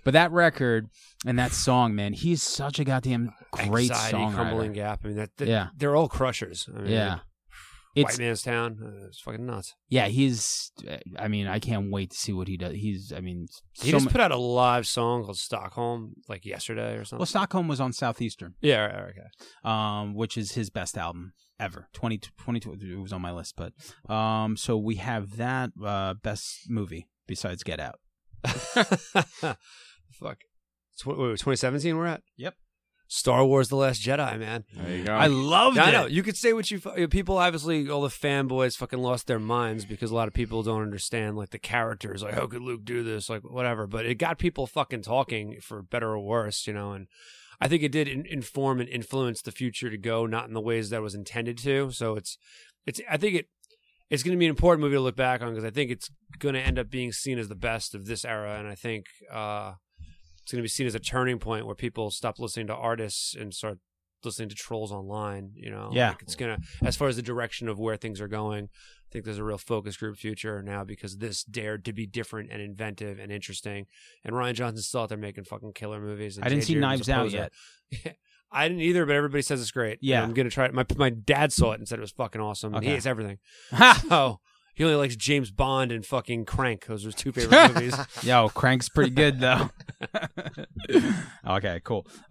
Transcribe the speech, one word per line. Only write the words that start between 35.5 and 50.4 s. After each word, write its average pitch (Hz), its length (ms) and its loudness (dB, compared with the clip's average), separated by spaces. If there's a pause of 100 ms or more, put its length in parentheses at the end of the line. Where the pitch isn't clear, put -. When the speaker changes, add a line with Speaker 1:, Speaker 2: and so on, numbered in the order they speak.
Speaker 2:
I 165 120 10
Speaker 1:
it. - 20 8
Speaker 2:
know. 165 160 4
You 160 160 0
could 208 140 -2
say 233 160 4
what 220 180 0
you 202 80 -6
fu-, 180 280 -2
people, 185 300 2
obviously, 160 520 2
all 143 120 0
the 143 80 0
fanboys 131 680 0
fucking 127 220 -6
lost 123 280 0
their 120 120 0
minds 110 460 0
because 107 240 -6
a 113 60 -2
lot 113 120 2
of 104 60 -8
people 113 300 -2
don't 110 180 0
understand, 107 560 -4
like, 101 140 -8
the 107 80 -14
characters. 110 640 -4
Like, 104 100 -6
how 127 140 -2
could 120 160 -8
Luke 120 200 -8
do 120 200 -4
this? 110 260 -6
Like, 110 140 -6
whatever. 123 440 -2
But 113 200 -4
it 123 80 0
got 165 240 -2
people 170 280 0
fucking 127 360 -4
talking, 110 580 0
for 104 220 -14
better 113 280 -2
or 107 140 -2
worse, 107 420 -2
you 107 60 -6
know, 101 200 -6
and 98 140 -12 (540)
I - 60 2
think 151 160 4
it 143 80 2
did 147 160 2
in-, 139 180 -6
inform 135 540 0
and 120 100 -2
influence 123 540 -2
the 107 80 -10
future 123 400 -4
to 107 60 -8
go, 113 280 0
not 113 220 -2